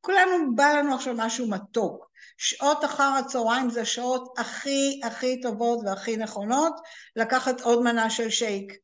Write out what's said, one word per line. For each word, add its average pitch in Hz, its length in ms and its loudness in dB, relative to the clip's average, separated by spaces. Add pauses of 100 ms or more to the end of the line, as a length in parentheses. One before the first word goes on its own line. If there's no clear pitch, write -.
כולנו, 359 560 2
בא 285 160 6
לנו 285 220 2
עכשיו 254 220 -4
משהו 233 320 -2
מתוק. 202 580 -4 (320)
שעות 294 460 0
אחר 277 340 2
הצהריים 254 520 0
זה 233 100 -4
השעות 247 580 -4
הכי, 277 680 -2
הכי 254 360 -2
טובות 233 440 0
והכי 196 320 -4
נכונות 226 640 -2 (360)
לקחת 247 440 0
עוד 240 220 4
מנה 233 280 2
של 226 200 -2
שייק. 202 420 -2 (120)